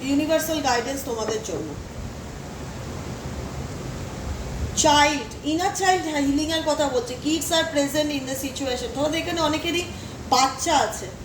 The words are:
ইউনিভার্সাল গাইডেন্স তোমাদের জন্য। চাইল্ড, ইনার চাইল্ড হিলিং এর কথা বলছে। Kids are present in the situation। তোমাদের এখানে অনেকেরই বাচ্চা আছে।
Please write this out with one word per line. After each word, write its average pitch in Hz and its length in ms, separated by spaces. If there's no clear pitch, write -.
ইউনিভার্সাল 311 560
গাইডেন্স 269 440
তোমাদের 220 420
জন্য। 156 260
চাইল্ড, 294 720
ইনার 339 280
চাইল্ড 370 300
হিলিং 294 460
এর 320 140
কথা 294 240
বলছে। 247 340
Kids 311 220
are 320 300
present 294 340
in 277 200
the 269 140
situation। 254 520
তোমাদের 302 240
এখানে 339 220
অনেকেরই 320 400
বাচ্চা 277 480
আছে। 220 280